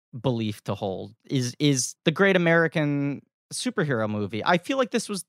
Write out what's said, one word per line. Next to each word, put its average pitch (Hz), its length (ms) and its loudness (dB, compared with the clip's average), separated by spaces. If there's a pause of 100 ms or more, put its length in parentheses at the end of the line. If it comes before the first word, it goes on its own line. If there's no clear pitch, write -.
(200)
belief 113 440 -2
to 104 100 -4
hold, 104 400 -8 (100)
is, 127 340 -2
is 143 460 0
the 175 80 2
great 190 240 4
American 156 840 2 (300)
superhero 139 580 -2
movie. 104 340 -4
I 180 140 4
feel 269 180 -4
like 262 160 0
this 226 160 -2
was 196 200 -6